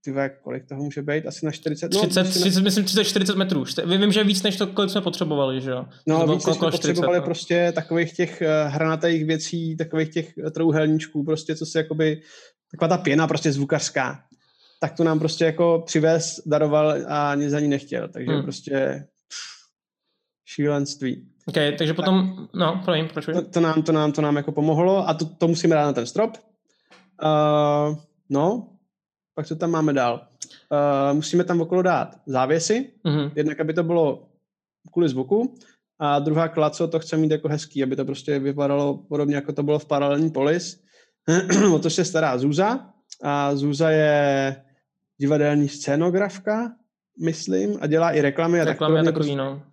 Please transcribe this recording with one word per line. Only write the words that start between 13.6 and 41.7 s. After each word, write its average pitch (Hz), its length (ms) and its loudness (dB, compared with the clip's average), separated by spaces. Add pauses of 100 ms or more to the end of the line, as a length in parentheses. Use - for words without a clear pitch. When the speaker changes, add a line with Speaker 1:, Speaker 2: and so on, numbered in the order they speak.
Speaker 1:
Tak 156 160 -4
tu 170 60 2
nám 160 160 4
prostě 160 260 0
jako 165 400 2
přivez, 160 600 2
daroval 151 500 2 (120)
a 147 280 0
nic 143 160 0
za 147 80 0
ní 147 80 0
nechtěl, 139 400 -2
takže 127 240 -6
Speaker 2:
Hmm. 143 120 0
Speaker 1:
prostě, 139 600 -4 (240)
pff, - 400 -18 (760)
šílenství. 143 840 -4 (200)
Speaker 2:
Ok, 156 80 -8 (220)
takže 160 160 -2
potom, 190 440 2
Speaker 1:
Tak - 160 -16
Speaker 2:
no, 180 320 0
promiň, 160 220 0
pokračuj. 156 260 -6
Speaker 1:
to, 170 80 0
to 170 180 -2
nám, 156 240 2
to 165 80 0
nám, 151 200 4
to 151 100 -2
nám 147 140 2
jako 143 160 -2
pomohlo 165 580 2
a 160 40 2
to, 160 120 -2
to 165 220 -2
musíme 165 280 2
dát 147 100 4
na 143 80 0
ten 117 120 -2
strop. - 320 -2 (880)
Eh, 151 720 4 (340)
no, 180 380 0 (680)
pak 151 120 -6
co 160 80 -6
tam 170 160 -2
máme 156 220 2
dál? 120 340 0 (460)
Eh, 143 400 2
musíme 156 300 0
tam 175 180 0
okolo 180 200 0
dát 175 340 0 (100)
závěsy, 156 680 0 (120)
Speaker 2:
Mhm. 147 320 0
Speaker 1:
jednak, 151 240 -2
aby 156 140 -2
to 170 100 0
bylo 165 440 0 (640)
kvůli 175 180 2
zvuku, 135 460 0 (440)
a 143 200 2
druhá, 156 280 0
klaco, 156 400 0
to 165 120 -2
chce 160 180 -4
mít 156 140 2
jako 156 160 -2
hezký, 147 360 -4
aby 131 120 -2
to 135 100 -4
prostě 139 340 -4
vypadalo 143 580 -2
podobně, 147 380 -2
jako 143 180 -6
to 147 100 -4
bylo 147 160 0
v 147 60 -10
Paralelní 143 460 0
polis. 151 480 -2 (480)
<clears throat> 185 480 4